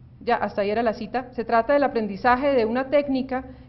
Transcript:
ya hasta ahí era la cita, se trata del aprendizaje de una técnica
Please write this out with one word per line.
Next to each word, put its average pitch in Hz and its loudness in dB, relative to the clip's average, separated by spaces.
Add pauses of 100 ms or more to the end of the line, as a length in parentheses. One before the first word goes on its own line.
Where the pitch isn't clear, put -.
(200)
ya 233 0
hasta 208 -2
ahí 202 0
era 214 0
la 226 0
cita, 226 -8
se 226 -6
trata 233 2
del 285 4
aprendizaje 247 0
de 247 4
una 247 -2
técnica 262 0 (240)